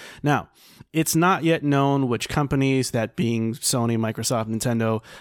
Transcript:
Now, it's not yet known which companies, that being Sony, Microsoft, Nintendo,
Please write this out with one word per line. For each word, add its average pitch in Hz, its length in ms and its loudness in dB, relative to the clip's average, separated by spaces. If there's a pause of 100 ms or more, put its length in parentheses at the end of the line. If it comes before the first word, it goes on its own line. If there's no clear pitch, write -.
(220)
Now, 135 280 0 (420)
it's 160 240 0
not 170 280 2
yet 160 200 2
known 139 440 2
which 117 200 -2
companies, 135 600 0
that 113 260 -4
being 113 380 0
Sony, 117 420 -2
Microsoft, 113 520 -2
Nintendo, 113 560 -2 (180)